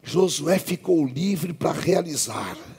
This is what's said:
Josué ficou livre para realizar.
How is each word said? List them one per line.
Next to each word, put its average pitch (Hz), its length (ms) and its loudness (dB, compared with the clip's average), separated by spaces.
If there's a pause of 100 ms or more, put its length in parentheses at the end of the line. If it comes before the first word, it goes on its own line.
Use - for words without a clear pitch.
Josué 170 560 2
ficou 175 480 2
livre 165 480 -2
para - 180 -2
realizar. 151 840 -2 (200)